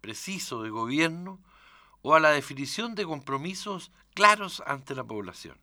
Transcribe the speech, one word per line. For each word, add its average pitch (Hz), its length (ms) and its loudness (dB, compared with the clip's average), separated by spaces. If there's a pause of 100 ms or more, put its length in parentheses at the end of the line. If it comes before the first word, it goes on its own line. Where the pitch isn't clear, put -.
preciso 123 600 -8
de 110 80 -6
gobierno 160 680 -2 (640)
o 143 100 4
a 160 60 10
la 156 100 8
definición 147 640 -2
de 202 120 -4
compromisos 165 840 -6 (220)
claros 208 540 4
ante 139 260 -6
la 131 100 -6
población. 101 600 -10